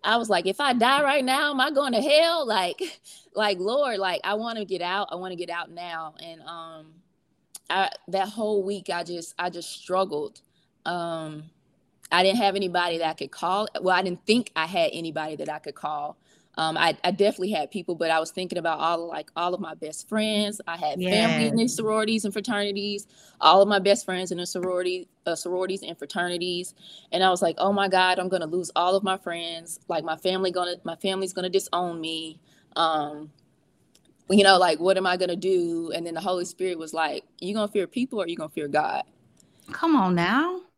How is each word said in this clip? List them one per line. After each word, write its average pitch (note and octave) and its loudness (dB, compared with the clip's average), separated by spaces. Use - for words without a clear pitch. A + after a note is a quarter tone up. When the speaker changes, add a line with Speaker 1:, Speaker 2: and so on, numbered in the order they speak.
Speaker 1:
I A3 2
was A3+ -2
like, F3+ 4
"If F#3+ -2
I C#4 2
die B3+ 4
right C#4+ 2
now, C#4+ 2
am C4 0
I D4 2
going C#4 0
to A3+ 2
hell?" D#4 4
Like, F#3+ 0
<laughs> - -16
like, G#3 2
"Lord, A#3 0
like, F#3 0
I G3 0
wanna A3 -4
get F3+ -4
out. F#3 -2
I E3 -8
wanna F#3 -10
get E3+ -8
out E3+ -10
now." E3 -10
And, E3 -16
um, E3 -16
I, F#3+ 2
that F#3+ 0
whole G#3 0
week, F#3+ -6
I F3 -2
just, E3+ -10
I F3+ -2
just E3+ -12
struggled. F#3 -4
Um, D#3+ -6
I F3 4
didn't F#3+ 4
have G3 4
anybody F3 0
that E3 -2
I D#3+ -2
could C#3 -8
call. F#3+ -2
Well, F#3 4
I F3+ 4
didn't F3+ -4
think A#3 4
I D#3+ 0
had E3+ 2
anybody D#3 -6
that D3 -8
I D3+ -8
could D3 -14
call. D3+ -8
Um, D#3+ -2
I, D#3+ 2
I F3+ 2
definitely G3+ 0
had D#3 -4
people, F3+ -6
but D#3+ -2
I D#3+ 4
was D#3+ -4
thinking F3+ -6
about D#3+ -2
all, E3+ -2
like, D#3 -10
all F3 -2
of F#3 -6
my D#3+ -10
best D#3 -14
friends. G#3+ 0
I E3+ -6
had D#3 -2
family A3+ 2
in A3+ 0
Speaker 2:
Yes. A3+ 4
Speaker 1:
the A#3 4
sororities A3 0
and G3+ -2
fraternities, G3+ -4
all F3 10
of G3+ 8
my G#3 4
best F#3+ 4
friends F#3 -4
in F3 -6
the F3 -6
sorority, F3+ -4
uh, E3+ 0
sororities F#3 -4
and E3 -10
fraternities. F3 -4
And F3+ 2
I F#3+ 6
was F3+ 2
like, E3+ 2
"Oh G3 2
my G3 2
God, F#3 4
I'm F#3 -2
gonna F3 -2
lose E3+ -4
all F3+ 4
of G3 2
my F#3+ 0
friends. E3+ -10
Like, D#3+ -2
my D#3+ -4
family F#3 0
gonna, F3 -2
my E3 -8
family's F#3+ -4
gonna F3+ -4
disown F3 -2
me. D#3+ -8
Um, D3+ 0
you G3 8
know, F#3+ 10
like, F3 4
what F#3 2
am F#3+ -2
I F3+ 2
gonna F3+ -2
do?" E3+ 0
And E3+ -6
then E3+ -8
the E3 -6
Holy F#3 -2
Spirit F3+ -6
was D#3+ -12
like, D#3 -4
"You F#3 -6
gonna G#3 -2
fear F#3+ 0
people B3 -4
or F3 -2
you E3+ -6
gonna D#3+ -10
fear D3 -6
God?" C#3+ 0
Speaker 2:
Come E4 2
on F#3 4
now. C#4 2